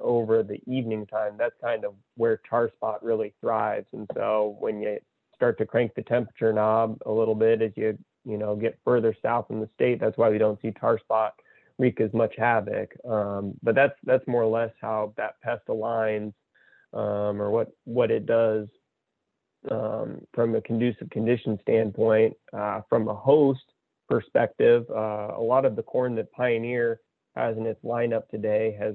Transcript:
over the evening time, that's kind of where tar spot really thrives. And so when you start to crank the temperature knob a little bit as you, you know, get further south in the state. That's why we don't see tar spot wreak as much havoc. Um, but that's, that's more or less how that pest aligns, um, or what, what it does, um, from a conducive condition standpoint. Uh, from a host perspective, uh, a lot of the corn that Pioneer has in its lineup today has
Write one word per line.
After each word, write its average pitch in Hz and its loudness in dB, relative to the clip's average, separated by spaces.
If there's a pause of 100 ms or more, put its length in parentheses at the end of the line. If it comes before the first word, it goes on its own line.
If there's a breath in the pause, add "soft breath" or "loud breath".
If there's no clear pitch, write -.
over 113 2
the 101 -6
evening 113 -4
time, 104 -4
that's 117 -2
kind 113 -4
of 104 -8 (220)
where 113 2
tar 117 2
spot 110 -6
really 110 -2
thrives. 107 -2
And 107 -10
so 107 0
when 107 -4
you 107 -4 (460)
start 120 2
to 110 0
crank 117 0
the 123 -6
temperature 113 0
knob 110 2
a 113 -4
little 110 2
bit 113 4
as 110 0
you, 110 -2 (260)
you 110 -6
know, 104 -2
get 110 -4
further 117 2
south 117 0
in 110 -4
the 110 -6
state. 123 0
That's 113 -2
why 113 4
we 107 2
don't 107 2
see 113 -4
tar 113 0
spot 110 -2 (440 soft breath)
wreak 123 2
as 107 0
much 113 0
havoc. 104 0 (100)
Um, 101 -4 (100)
but 113 2
that's, 135 4 (120)
that's 127 2
more 120 0
or 110 2
less 113 -2
how 107 -4
that 107 -8
pest 117 -6
aligns, 110 -2 (640 soft breath)
um, 104 -2
or 101 -2
what, 113 0 (120)
what 120 0
it 113 0
does, 110 2 (1000)
um, 110 -6 (100)
from 117 0
a 113 0
conducive 117 -2
condition 113 0
standpoint. 113 2 (200)
Uh, 104 -4
from 110 2
a 107 -4
host 135 4 (440)
perspective, 120 2
uh, 107 -4
a 110 -4
lot 127 2
of 110 0
the 113 -6
corn 127 -2
that 110 -6
Pioneer 120 -2 (360)
has 120 -2
in 113 -4
its - -8
lineup 117 -2
today 107 -2
has 107 -4